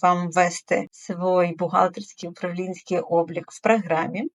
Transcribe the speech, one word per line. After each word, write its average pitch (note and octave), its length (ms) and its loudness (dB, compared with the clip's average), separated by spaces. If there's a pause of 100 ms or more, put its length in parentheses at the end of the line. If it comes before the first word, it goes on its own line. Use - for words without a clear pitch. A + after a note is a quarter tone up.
вам F3 280 2
вести F3 600 0
свій F3+ 680 0
бухгалтерський F3+ 680 -2
управлінський F3+ 720 -6
облік E3+ 540 -2
в - 100 -20
програмі. F3+ 640 0 (120)